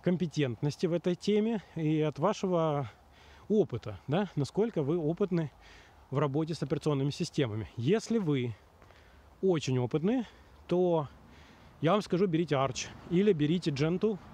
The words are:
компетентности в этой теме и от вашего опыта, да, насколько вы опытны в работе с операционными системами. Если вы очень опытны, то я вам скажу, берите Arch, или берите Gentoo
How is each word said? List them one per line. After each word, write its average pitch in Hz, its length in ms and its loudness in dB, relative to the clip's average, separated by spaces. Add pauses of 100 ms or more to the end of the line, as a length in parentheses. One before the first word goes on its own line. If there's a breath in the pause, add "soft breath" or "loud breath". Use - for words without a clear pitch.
компетентности 147 840 -2
в 160 60 0
этой 175 240 0
теме 208 460 0 (120)
и 156 260 0
от 151 200 0
вашего 160 720 0 (580 loud breath)
опыта, 123 580 0
да, 175 300 0
насколько 180 460 -2
вы 143 140 0
опытны 170 540 0 (600 loud breath)
в 127 80 0
работе 151 360 0
с - 80 -6
операционными 147 480 0
системами. 110 680 -2
Если 208 420 0
вы 135 360 0 (840 loud breath)
очень 156 380 2
опытны, 165 480 0 (420 loud breath)
то 175 400 2 (720 loud breath)
я 160 120 4
вам 208 100 2
скажу, 185 260 0
берите 160 260 0
Arch, 131 320 0 (240)
или 196 220 4
берите 156 400 2
Gentoo 175 440 0 (180)